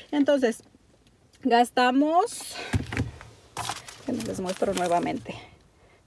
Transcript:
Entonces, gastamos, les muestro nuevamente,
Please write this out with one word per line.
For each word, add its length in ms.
Entonces, 520
gastamos, 1120
les 340
muestro 320
nuevamente, 640